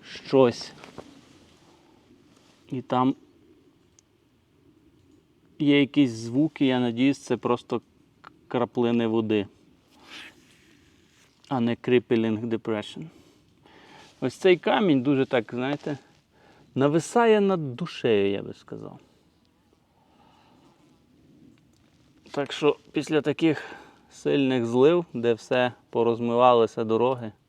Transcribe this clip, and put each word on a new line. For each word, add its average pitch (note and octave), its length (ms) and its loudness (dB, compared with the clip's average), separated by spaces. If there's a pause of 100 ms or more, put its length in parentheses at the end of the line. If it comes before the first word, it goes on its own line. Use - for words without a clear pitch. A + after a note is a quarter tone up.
щось. - 720 0 (2000)
І B2+ 100 -8
там B2+ 340 0 (2500)
є C#3+ 200 4
якісь C3+ 320 2
звуки, B2 540 -2
я B2+ 140 2
надіюсь, B2 380 0
це B2 200 -4
просто A#2+ 420 -4 (420)
к-, - 100 -20 (160)
краплини A#2 600 -2
води, A2 400 0 (2000)
а C3+ 120 -4
не A#2 160 0
crippling A2+ 760 0
depression. A2+ 580 -8 (1120)
Ось C3 140 -6
цей F3+ 220 4
камінь C#3 460 0
дуже C3+ 220 2
так, A#2+ 280 -4
знаєте, C#3 440 -6 (800)
нависає G3+ 680 2
над E3 340 -2
душею, A2 560 0
я G2+ 100 -4
би G#2+ 120 -14
сказав. G2+ 460 -18 (3250)
Так C#3+ 220 -6
що - 240 0 (140)
після D3+ 300 -2
таких D3+ 440 -2 (460)
сильних C3+ 540 -2
злив, C#3+ 480 2
де A#2 200 0
все B2 400 -2 (160)
порозмивалися A#2 960 2
дороги A2+ 480 -2 (180)